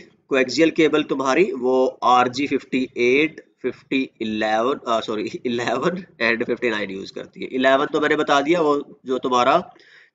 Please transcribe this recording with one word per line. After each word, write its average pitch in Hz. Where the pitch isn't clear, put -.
कोएक्सियल 131
केबल 151
तुम्हारी, 143
वो 131
आरजी 123
फिफ्टी 127
एट, 135
फिफ्टी 131
इलेवन, 110
अ, 113
सॉरी, 107
इलेवन 123
and 113
फिफ्टी 120
नाइन 104
यूज़ 95
करती 98
है। -
इलेवन 135
तो 151
मैंने 147
बता 147
दिया, 165
वो 147
जो 127
तुम्हारा 131